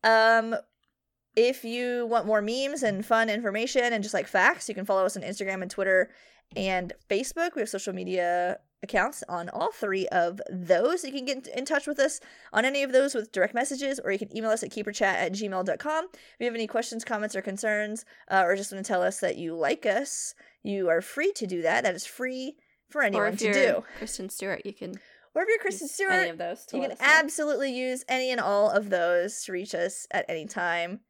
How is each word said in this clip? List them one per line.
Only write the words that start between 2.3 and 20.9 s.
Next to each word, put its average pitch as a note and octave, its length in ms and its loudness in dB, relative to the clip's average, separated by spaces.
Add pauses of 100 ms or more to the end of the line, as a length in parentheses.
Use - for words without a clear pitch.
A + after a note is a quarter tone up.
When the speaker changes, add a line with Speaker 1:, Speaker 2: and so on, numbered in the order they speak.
Speaker 1:
memes C4 440 -2
and G#3 200 0
fun A3+ 240 4
information A#3 640 0
and A3 120 0
just, G#3+ 100 -8
like, E3+ 140 0
facts, A3 400 4
you G#3+ 80 -6
can G3 80 -6
follow F#3+ 200 2
us F#3+ 120 0
on F#3+ 80 -10
Instagram F#3+ 360 -6
and F#3 120 -6
Twitter F#3+ 400 4 (440)
and F#3+ 360 -2 (180)
Facebook. E4 460 0
We B3+ 60 -2
have G#3+ 80 -4
social F#3+ 240 -6
media F3+ 640 0 (240)
accounts G#3 480 0
on F3 180 -6
all E4+ 240 -2
three F#3+ 360 -2
of F3 320 2 (100)
those. F#3 520 4
You C4+ 80 -8
can C4+ 140 -8
get C4 240 -4
in B3+ 160 -6
touch D4 220 0
with D4 120 -4
us C#4+ 220 2 (320)
on A3 140 2
any C#4 160 0
of C4 100 -2
those C4+ 220 4
with A3 180 -4
direct F#3+ 220 2
messages, C4+ 440 -2
or - 140 -2
you G3 60 0
can G3+ 180 -8
email A3 140 -2
us A3 120 2
at - 80 -8
keeperchat G#3 300 -6 (140)
at F3+ 180 0
gmail G3 320 -4
dot F3 140 0
com. D#4 340 -2
If - 80 -20 (180)
you A3+ 60 -4
have A#3+ 100 -2
any A3+ 140 -4
questions, A3+ 340 -4
comments, G#3+ 320 -4
or - 60 -2
concerns, G#3 640 -4 (260)
uh, F#3+ 140 4
or F3 120 4
just G3+ 140 -6
wanna G3 140 -8
tell F3+ 180 0
us F#3 180 0
that F3+ 160 -2
you E3 200 -6
like E3 300 0
us, A3+ 480 -2 (280)
you G3 280 0